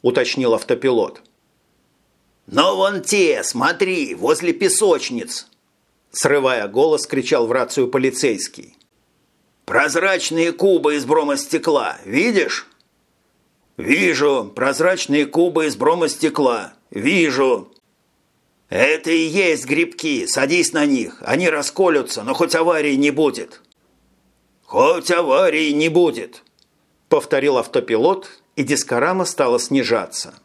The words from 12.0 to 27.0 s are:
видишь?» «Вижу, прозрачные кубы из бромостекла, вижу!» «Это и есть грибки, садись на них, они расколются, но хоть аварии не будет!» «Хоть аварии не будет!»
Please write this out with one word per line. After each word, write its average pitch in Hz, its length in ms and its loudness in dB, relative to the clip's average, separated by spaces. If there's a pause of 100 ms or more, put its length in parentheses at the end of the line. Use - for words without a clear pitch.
видишь?» 170 640 0 (1080)
«Вижу, 139 760 0
прозрачные 147 720 0
кубы 160 420 0
из 117 100 -4
бромостекла, 143 960 0 (180)
вижу!» 131 800 0 (960)
«Это 151 440 0
и 165 120 2
есть 160 420 0
грибки, 147 600 -2
садись 147 480 0
на 147 120 0
них, 131 360 -2
они 165 280 0
расколются, 151 760 0
но 127 100 -4
хоть 165 200 0
аварии 160 420 2
не 143 160 2
будет!» 139 500 -2 (1120)
«Хоть 165 380 2
аварии 156 580 2
не 151 180 2
будет!» 151 540 0 (680)